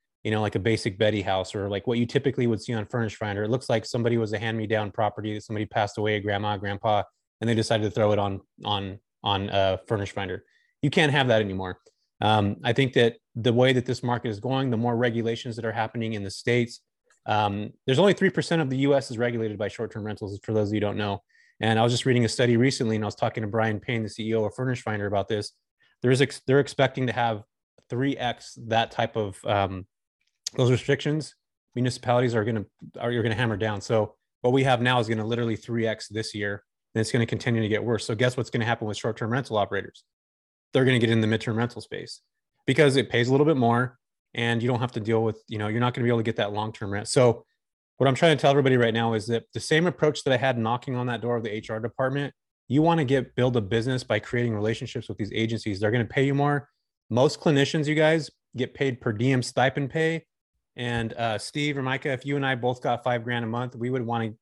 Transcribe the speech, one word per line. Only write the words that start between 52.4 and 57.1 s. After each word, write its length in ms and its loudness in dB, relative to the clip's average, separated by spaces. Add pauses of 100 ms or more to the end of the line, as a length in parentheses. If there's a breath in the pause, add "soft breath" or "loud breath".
you 160 4
wanna 220 4
get, 320 0
build 200 2
a 40 2
business 420 -2
by 160 0
creating 340 -2
relationships 560 -4
with 100 -8
these 140 -6
agencies. 460 -2
They're 140 0
gonna 120 2
pay 220 0
you 80 0
more. 340 0 (400)
Most 320 2